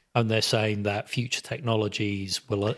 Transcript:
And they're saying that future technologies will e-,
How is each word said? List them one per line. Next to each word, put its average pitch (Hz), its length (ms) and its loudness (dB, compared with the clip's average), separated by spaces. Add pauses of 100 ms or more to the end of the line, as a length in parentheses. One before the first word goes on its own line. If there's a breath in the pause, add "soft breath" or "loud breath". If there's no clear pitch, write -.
(140)
And 117 160 2
they're 110 100 4
saying 107 440 2
that 104 260 -2
future 120 320 -4
technologies 104 1040 -2
will 104 220 2
e-, 117 80 -2